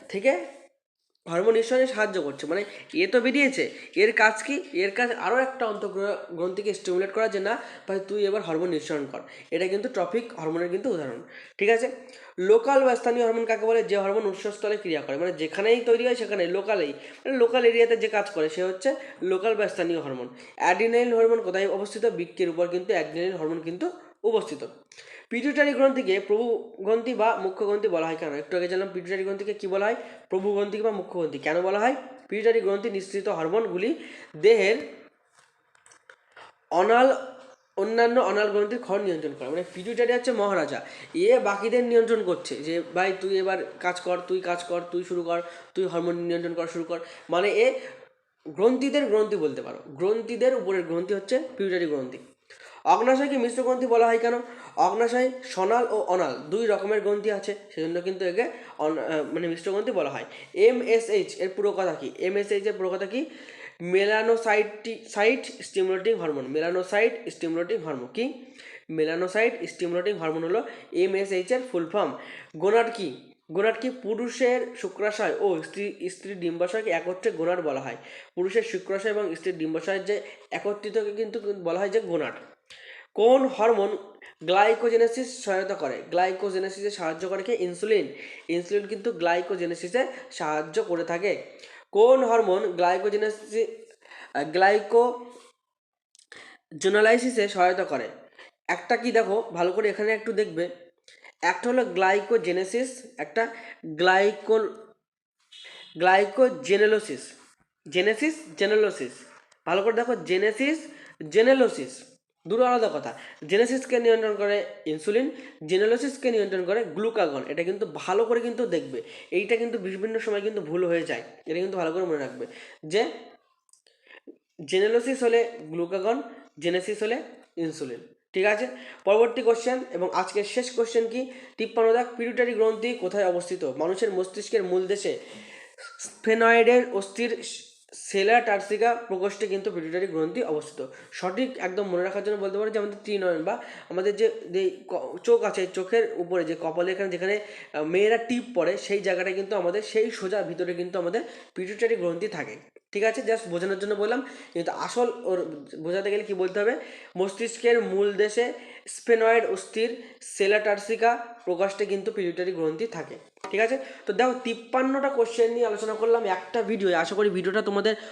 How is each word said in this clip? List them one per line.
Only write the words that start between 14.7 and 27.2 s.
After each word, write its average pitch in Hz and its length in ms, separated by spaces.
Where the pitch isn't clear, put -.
ক্রিয়া 165 240
করে, 139 160
মানে, 175 160
যেখানেই 196 480
তৈরি 233 240
হয় 240 100
সেখানে 202 320
লোকালেই, 190 460
মানে, 269 120
লোকাল 240 280
এরিয়াতে 233 320
যে 220 100
কাজ 208 220
করে 156 200
সে 180 140
হচ্ছে 185 320
লোকাল 185 340
বা 208 120
স্থানীয় 170 320
হরমোন। 131 300
অ্যাড্রিনালিন 233 580
হরমোন 226 280
কোথায় 190 280
অবস্থিত? 202 360
বৃক্কের 175 440
উপর 170 180
কিন্তু 180 260
অ্যাড্রিনালিন 170 400
হরমোন 165 280
কিন্তু 180 300
অবস্থিত। 202 420
পিটুইটারি 285 440
গ্রন্থিকে 262 460
প্রভু 220 600
গ্রন্থি 226 340
বা 220 220